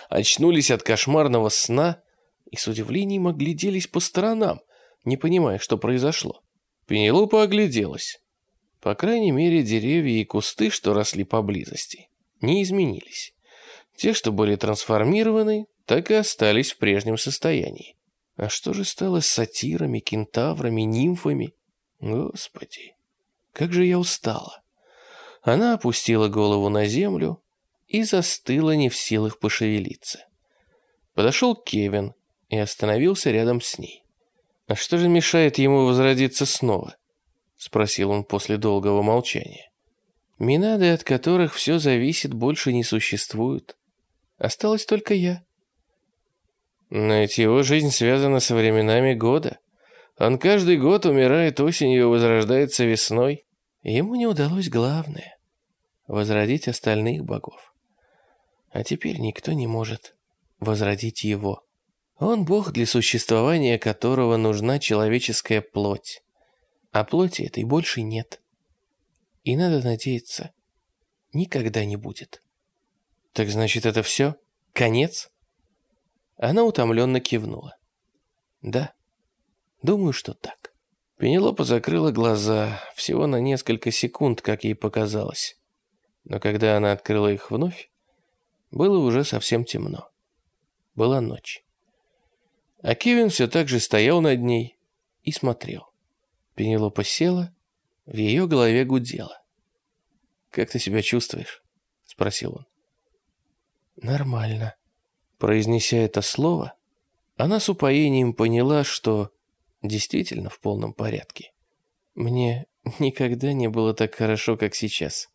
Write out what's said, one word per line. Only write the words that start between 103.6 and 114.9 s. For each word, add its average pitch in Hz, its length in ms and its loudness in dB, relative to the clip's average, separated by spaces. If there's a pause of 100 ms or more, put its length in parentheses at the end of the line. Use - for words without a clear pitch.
«Нормально». 113 800 -4 (600)
Произнеся 110 600 2
это 110 240 0
слово, - 540 -2 (600)
она 190 240 0
с - 80 -2
упоением 139 680 2
поняла, 120 500 2
что 107 480 -2 (500)
действительно 107 720 -4
в - 80 -20
полном 107 340 -6
порядке. - 580 -8 (640)
«Мне 123 540 -4 (320)
никогда 135 540 -2
не 127 140 0
было 110 260 0
так 110 200 -2
хорошо, 110 440 -2
как 107 180 -2
сейчас». - 600 -6